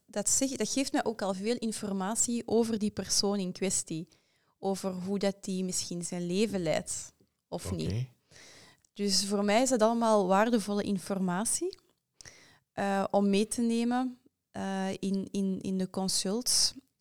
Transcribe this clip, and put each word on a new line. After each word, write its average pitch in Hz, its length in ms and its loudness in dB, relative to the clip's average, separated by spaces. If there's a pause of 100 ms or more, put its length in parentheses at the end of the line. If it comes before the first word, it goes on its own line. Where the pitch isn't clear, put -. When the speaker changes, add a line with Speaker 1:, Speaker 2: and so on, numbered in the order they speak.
Speaker 1:
dat - 240 -4
zeg-, 262 260 2
dat 214 140 -2
geeft 269 220 -2
mij 294 140 2
ook 220 160 -4
al 196 120 0
veel 214 240 -2
informatie 214 880 -2
over 226 320 2
die 208 120 0
persoon 202 480 0
in 180 120 -2
kwestie. 175 560 -4 (520)
Over 190 320 -2
hoe 185 280 -4
dat 196 240 0
die 185 200 -2
misschien 175 400 -4
zijn 175 220 -6
leven 196 380 0
leidt, - 500 -2 (340)
of - 180 -8
Speaker 2:
Oké. 90 100 -4
Speaker 1:
niet. 92 320 -2 (840)
Dus 202 320 0
voor 202 200 0
mij 208 160 4
is 262 80 2
dat 247 120 2
allemaal 220 460 4
waardevolle 202 560 4
informatie, 196 920 -2 (920)
eh, 196 400 0
om 202 180 4
mee 202 180 4
te 240 140 -4
nemen, 240 560 0 (340)
eh, 190 380 -4 (100)
in, 196 320 -2
in, 190 300 -2
in 190 160 -2
de 185 120 -2
consults. 190 840 0 (280)